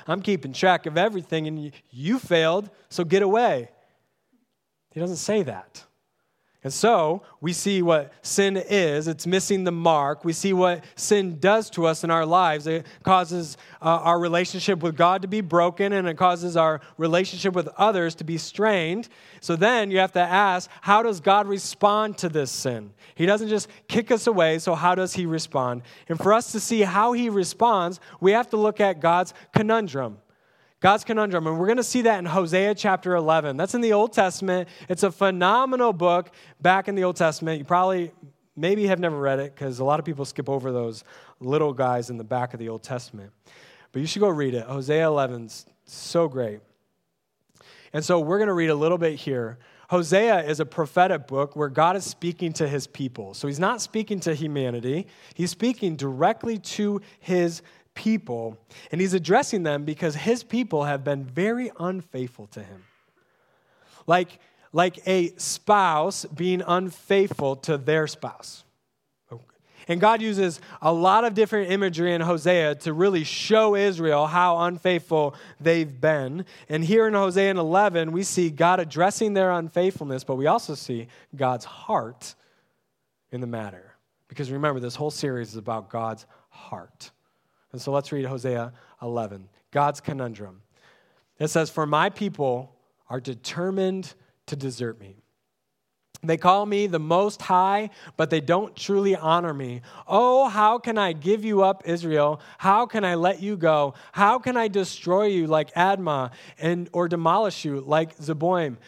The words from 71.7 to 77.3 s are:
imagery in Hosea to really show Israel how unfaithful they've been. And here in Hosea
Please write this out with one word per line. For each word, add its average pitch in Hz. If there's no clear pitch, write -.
imagery 175
in 170
Hosea 160
to 156
really 175
show 214
Israel 165
how 175
unfaithful 170
they've 156
been. 151
And 156
here 220
in 214
Hosea 196